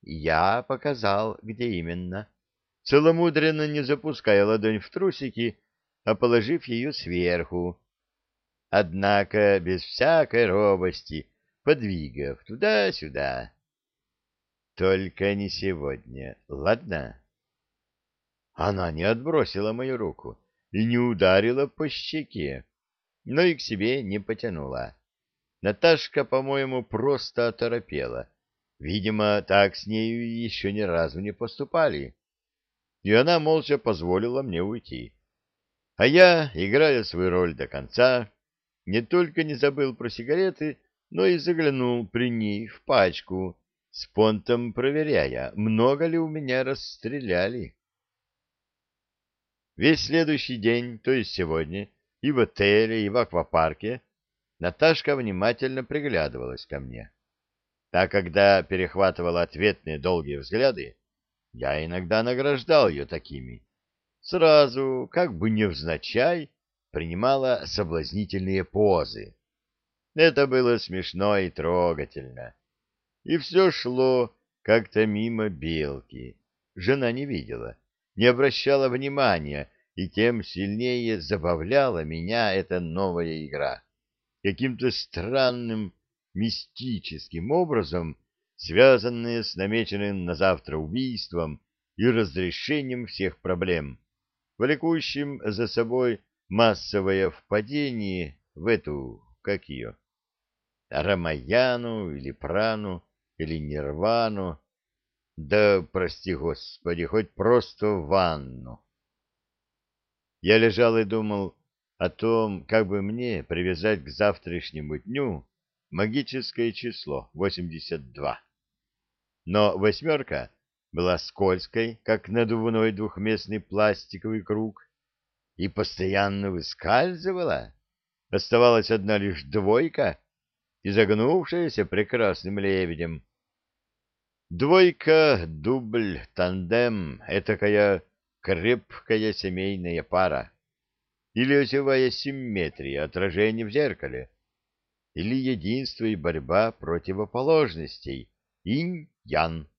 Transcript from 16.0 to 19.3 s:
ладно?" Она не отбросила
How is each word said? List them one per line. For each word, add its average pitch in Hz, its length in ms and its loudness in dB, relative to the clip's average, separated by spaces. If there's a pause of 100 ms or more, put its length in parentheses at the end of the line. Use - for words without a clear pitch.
ладно?" 76 760 -4 (1300)
Она 90 380 -2
не 80 120 -4
отбросила 113 680 0